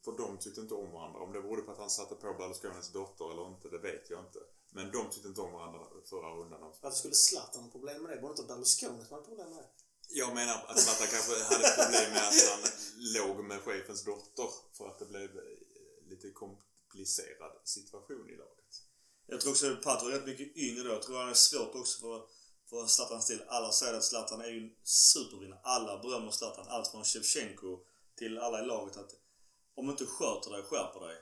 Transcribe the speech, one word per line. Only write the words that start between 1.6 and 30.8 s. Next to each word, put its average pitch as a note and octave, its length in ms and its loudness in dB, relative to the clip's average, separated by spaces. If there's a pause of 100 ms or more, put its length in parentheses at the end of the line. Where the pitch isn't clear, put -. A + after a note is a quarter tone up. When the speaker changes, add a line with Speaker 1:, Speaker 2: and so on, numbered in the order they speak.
Speaker 1:
på G#2+ 100 -12
att E2 60 -12
han G2+ 120 -8
satte G2+ 240 -4
på G2+ 200 -8
Berlusconis F#2 580 -8
dotter F#2 400 -8
eller F2 160 -10
inte, F#2 200 -16
det E2+ 100 -8
vet E2+ 320 -8
jag F2 100 -8
inte. - 180 -16 (340)
Men G2 200 -8
de G#2+ 180 -2
tyckte G2+ 180 -10
inte G2 120 -8
om F2 120 -6
varandra E2+ 280 -12 (300)
förra E2+ 200 -8
rundan. E2 300 -12 (220)
Speaker 2:
Varför C#3 160 -4
skulle - 160 -2
Zlatan - 480 6
ha A#2 80 -16
problem C#3+ 320 -10
med E3 140 -8
det? A#2+ 60 -10
Var C#3+ 60 -8
det D3+ 120 -6
inte B2+ 140 -8
Berlusconi B2 500 2
som C#3+ 100 -14
hade D3+ 140 -14
problem G3 220 -14
med D#3+ 80 -14
det? - 100 -18 (400)
Speaker 1:
Jag B2+ 260 0
menar A#2+ 340 0
att A2 120 6
Zlatan A2 260 6
kanske A2 260 2 (120)
hade C4+ 240 8 (140)
problem G#3+ 300 6
med G#3+ 160 4
att - 220 12
han - 120 -2 (540)
låg G2+ 280 0
med G2+ 160 -4
chefens G2 440 -6
dotter. G#2+ 440 -6 (240)
För G2+ 160 -10
att - 100 -14
det G2+ 80 -8
blev, G2 320 -10
eh, F2 60 -12 (680)
lite F#2+ 200 -14
komplicerad - 1200 -6 (120)
situation G#2 680 -8
i E2 60 -16
laget. - 360 -20 (540)
Speaker 3:
Jag - 140 -8
tror C#3+ 120 0
också C#3 200 4
att A2+ 100 -6
Pato B2 240 2
är B2 40 -2
rätt C3+ 160 -2
mycket C3+ 300 -10
yngre B2 260 -4
då. B2 80 -4
Jag G#2+ 120 -2
tror B2+ 160 -6
han B2 100 -2
är A#2+ 60 -4
svårt A#2 400 4
också B2+ 260 -4
för, A2+ 220 -8 (480)
för A#2 160 -6
Zlatans A2+ 400 2
del. A#2 220 -2
Alla A2+ 240 0
säger A#2+ 220 4
att A2 100 0
Zlatan A2+ 360 -2
är A#2 80 -8
ju A2+ 160 -6
en A2 60 -14 (140)
supervinnare. F#2+ 800 6
Alla A2 400 0
berömmer A#2 280 -4
Zlatan. - 380 -6
Allt A#2 200 -4
från G#2+ 160 -8
Shevchenko G#2 720 0 (400)
till A2+ 200 -4
alla A#2 240 -2
i A#2+ 40 -2
laget. G2+ 300 -4
Att G2 140 -14 (640)
om C3 120 -6
du C#3+ 60 -2
inte C3+ 140 -4
sköter G#2+ 440 0
dig, G2+ 120 -6
skärper G2 380 -4